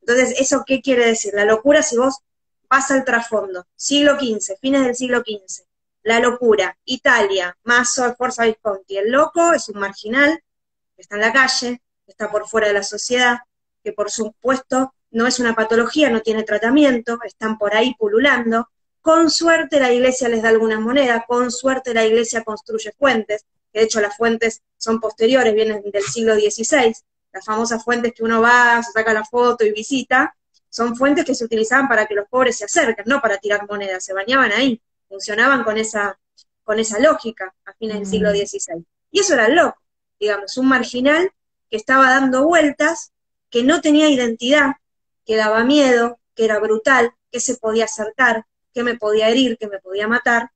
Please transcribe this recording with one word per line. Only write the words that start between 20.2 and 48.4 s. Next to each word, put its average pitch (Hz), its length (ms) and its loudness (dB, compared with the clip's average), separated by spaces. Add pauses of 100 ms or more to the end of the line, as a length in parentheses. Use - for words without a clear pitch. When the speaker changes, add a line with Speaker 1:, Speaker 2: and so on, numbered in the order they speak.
Speaker 1:
les 226 140 -2
da 226 60 2
algunas 220 320 2
monedas, 240 480 0
con 240 240 -2
suerte 262 420 -4
la 226 100 2
iglesia 226 380 0
construye 214 560 -10
fuentes, 220 480 -2 (300)
que 214 40 0
de 226 80 4
hecho 220 120 -2
las 202 160 -2
fuentes 226 460 -2 (160)
son 226 220 -4
posteriores, 226 520 2
vienen 214 300 -2 (100)
del 202 100 -2
siglo 220 320 0
dieciséis, 226 720 0 (260)
las 190 140 -16
famosas 226 400 -4
fuentes 240 300 -2
que 226 100 -6
uno 226 160 2
va, 233 420 4
se 233 100 -12
saca 220 200 0
la 220 100 -2
foto 240 440 0
y 214 40 2
visita, 254 640 -2 (360)
son 233 260 -4
fuentes 277 300 2
que 254 80 -2
se 240 100 -6
utilizaban 233 420 0
para 214 200 0
que 208 80 -8
los 202 120 -4
pobres 254 300 0
se 208 80 -10
acerquen, 226 420 -2
no 269 140 0
para 208 160 -2
tirar 202 320 -4
monedas, 196 340 -6
se 190 120 -10
bañaban 233 380 0
ahí, 233 280 0 (300)
funcionaban 226 520 0
con 214 140 -2
esa, 214 420 -4 (460)
con 220 140 -2
esa 226 200 -2
lógica 226 560 0 (120)
a 196 80 -20
fines 214 240 -8
del 202 80 -8
siglo 196 240 0
Speaker 2:
Mm. - 20 0
Speaker 1:
dieciséis. 339 500 -6 (280)
Y 370 100 0
eso 370 140 2
era 226 140 4
loco, 294 300 2 (400)
digamos, 202 380 -4
un 262 120 0
marginal 269 600 0 (380)
que 220 80 -8
estaba 262 320 4
dando 262 380 2
vueltas, 320 640 0 (380)
que 240 120 0
no 294 200 2
tenía 311 260 4
identidad, 262 680 0 (500)
que 220 100 0
daba 220 280 0
miedo, 247 540 2 (160)
que 220 120 0
era 214 140 0
brutal, 233 520 2 (180)
que 240 100 -8
se 233 180 -4
podía 220 260 0
acercar, 220 640 -4 (260)